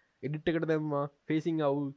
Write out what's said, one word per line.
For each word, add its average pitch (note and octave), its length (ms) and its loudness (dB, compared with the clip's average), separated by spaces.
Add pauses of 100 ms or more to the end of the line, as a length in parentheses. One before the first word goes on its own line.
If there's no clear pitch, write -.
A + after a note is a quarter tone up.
(240)
එඩිට් D3+ 240 -6
එකට E3 200 2
දැම්මා, D3+ 380 0 (180)
ෆේසිං D#3 380 0
අවුල්. C#3+ 360 2